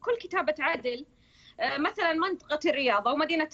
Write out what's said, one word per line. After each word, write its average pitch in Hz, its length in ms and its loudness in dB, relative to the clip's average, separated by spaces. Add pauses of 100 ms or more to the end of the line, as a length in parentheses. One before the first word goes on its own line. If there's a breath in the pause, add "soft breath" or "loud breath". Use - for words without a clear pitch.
كل 466 200 0
كتابة 320 380 -2
عدل، 262 480 -2 (540 soft breath)
آه، 277 180 0
مثلا 349 340 0
منطقة 320 540 -2
الرياض 240 420 2
أو 269 80 2
مدينة 311 380 0